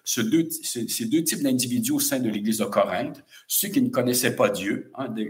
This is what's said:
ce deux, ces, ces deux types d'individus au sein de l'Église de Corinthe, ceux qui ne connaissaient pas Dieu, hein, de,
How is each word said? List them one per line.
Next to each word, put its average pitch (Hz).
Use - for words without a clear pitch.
ce -
deux, 160
ces, -
ces -
deux 151
types -
d'individus 123
au 147
sein 135
de 117
l'Église 104
de 101
Corinthe, 98
ceux -
qui 135
ne 123
connaissaient 123
pas 110
Dieu, -
hein, 131
de, 110